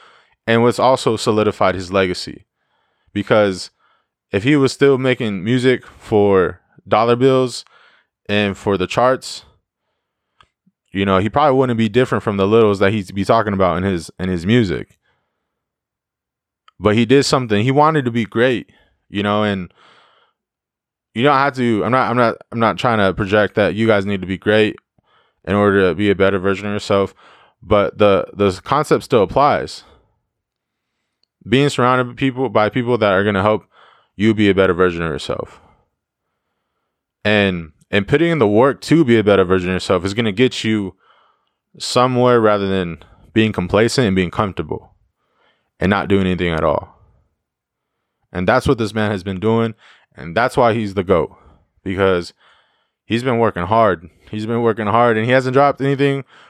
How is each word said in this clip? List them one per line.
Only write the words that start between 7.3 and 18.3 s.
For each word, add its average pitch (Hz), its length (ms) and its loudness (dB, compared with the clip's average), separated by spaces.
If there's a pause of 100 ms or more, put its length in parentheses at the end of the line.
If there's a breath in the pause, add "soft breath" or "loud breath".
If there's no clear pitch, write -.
and 104 300 -2
for 101 200 -2
the 90 100 -4
charts, - 580 -2 (1500)
you 98 140 -4
know, 95 140 2
he 107 100 -2
probably 143 280 2
wouldn't 123 200 0
be 113 120 0
different 123 340 0
from 101 140 -2
the 95 100 2
littles 107 320 4
that 98 120 2
he'd 101 220 -6
be 95 120 -4
talking 107 280 2
about 90 240 0
in 92 60 -4
his, 92 360 -4
in 92 100 -6
his 87 160 -4
music. 95 520 0 (1800)
But 104 160 2
he 117 100 2
did 135 180 4
something. 113 400 0
He 131 80 0
wanted 147 340 2
to 120 60 -2
be 113 140 -2
great, 117 460 -2 (380 soft breath)